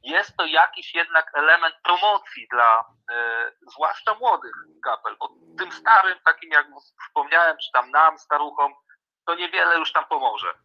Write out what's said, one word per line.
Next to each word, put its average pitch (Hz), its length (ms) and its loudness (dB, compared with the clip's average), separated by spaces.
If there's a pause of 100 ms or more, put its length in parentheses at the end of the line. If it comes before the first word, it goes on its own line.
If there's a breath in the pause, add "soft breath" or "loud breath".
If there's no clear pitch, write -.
jest 180 340 -6
to 175 80 -4
jakiś 160 500 0
jednak 165 380 -2
element 160 500 2
promocji 180 680 0
dla, 117 340 4 (260)
e, 117 400 -4 (160)
zwłaszcza - 480 -4
młodych 208 380 -2 (300)
kapel, 113 360 -6
bo 139 100 -10 (280)
tym 180 140 -8
starym, 190 540 4
takim 165 260 0
jak 147 160 2 (380)
wspomniałem, 156 520 0
czy - 160 -16
tam 127 180 -2
nam, 156 280 2
staruchom, 147 540 -4 (520 soft breath)
to 170 100 -4
niewiele 175 440 0
już 156 140 -6
tam 156 120 0
pomoże 107 480 -4 (120)